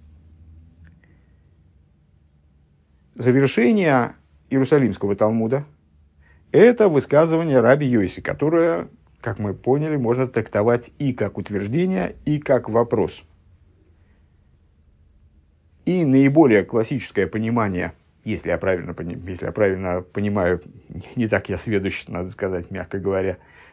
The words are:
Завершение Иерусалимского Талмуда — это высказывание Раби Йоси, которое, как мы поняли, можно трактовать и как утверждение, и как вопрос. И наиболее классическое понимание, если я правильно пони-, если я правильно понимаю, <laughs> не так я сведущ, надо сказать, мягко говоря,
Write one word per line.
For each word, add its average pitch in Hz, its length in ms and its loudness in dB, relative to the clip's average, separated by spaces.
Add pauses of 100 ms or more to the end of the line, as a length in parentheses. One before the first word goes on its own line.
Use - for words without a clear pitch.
(3250)
Завершение 139 1000 2 (340)
Иерусалимского 127 680 0
Талмуда — 113 500 -2 (840)
это 214 380 6
высказывание 156 680 2
Раби 139 260 4
Йоси, 110 360 0
которое, 165 680 0 (340)
как 107 180 -8
мы 104 140 -4
поняли, 147 440 0
можно 123 300 0
трактовать 117 720 -2
и 135 140 -2
как 104 240 -6
утверждение, 123 760 -4 (100)
и 151 140 0
как 123 300 0
вопрос. 113 540 -2 (2750)
И 175 160 0
наиболее 135 580 6
классическое 110 640 -4
понимание, 107 680 -4 (300)
если 104 260 -6
я 82 100 -2
правильно 90 340 -4
пони-, 85 320 -12
если 90 220 -10
я - 40 -8
правильно 92 500 -2
понимаю, 101 600 -2 (260)
<laughs> - 280 -16
не 117 120 -2
так 101 220 -2
я 92 80 -4
сведущ, 98 500 -4
надо 90 220 -8
сказать, 92 400 -8
мягко 95 300 -10
говоря, 95 400 -4 (340)